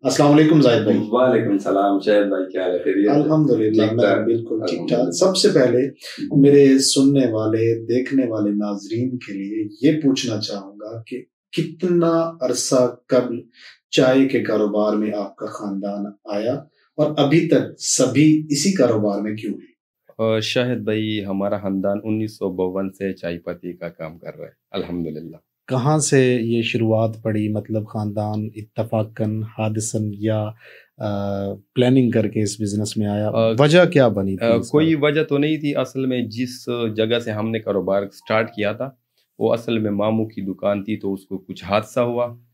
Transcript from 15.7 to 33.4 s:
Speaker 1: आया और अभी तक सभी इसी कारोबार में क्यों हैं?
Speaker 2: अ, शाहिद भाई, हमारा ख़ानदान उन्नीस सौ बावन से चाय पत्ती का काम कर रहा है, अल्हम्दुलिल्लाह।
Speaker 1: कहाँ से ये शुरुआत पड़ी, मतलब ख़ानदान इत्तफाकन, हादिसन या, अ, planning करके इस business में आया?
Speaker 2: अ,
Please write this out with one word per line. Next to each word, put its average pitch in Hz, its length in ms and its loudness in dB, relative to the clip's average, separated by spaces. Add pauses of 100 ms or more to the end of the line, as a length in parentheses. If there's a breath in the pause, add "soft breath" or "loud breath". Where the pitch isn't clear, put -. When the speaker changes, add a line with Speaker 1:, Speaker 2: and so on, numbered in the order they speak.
Speaker 1:
आया 123 320 -4 (300)
और 151 220 0
अभी 151 280 4
तक - 320 2
सभी 151 720 2
इसी 190 200 0
कारोबार 104 500 0
में 107 140 -6
क्यों - 180 -8
हैं? - 840 -6
Speaker 2:
अ, - 20 0
शाहिद 120 460 -2
भाई, 107 420 -2
हमारा 98 320 -2
ख़ानदान 98 400 -2
उन्नीस 110 400 -4
सौ 98 100 -2
बावन 92 400 -4
से 95 240 -8
चाय 87 240 -8
पत्ती 87 360 -10
का 87 160 -12
काम 82 280 -16
कर 82 160 -16
रहा 76 120 -16
है, 78 80 -20 (200)
अल्हम्दुलिल्लाह। 82 680 -8 (260)
Speaker 1:
कहाँ 135 320 0
से 127 380 2
ये 113 260 -2
शुरुआत 113 600 0
पड़ी, 107 300 -2
मतलब 107 300 -4
ख़ानदान 107 760 -6
इत्तफाकन, 110 880 -4
हादिसन 110 680 -4
या, 107 300 -2
अ, 110 100 -10 (1200 soft breath)
planning 123 380 4
करके 110 260 0
इस 104 200 -4
business 104 380 -4
में 104 100 -2
आया? 104 220 -2
Speaker 2:
अ, 113 320 0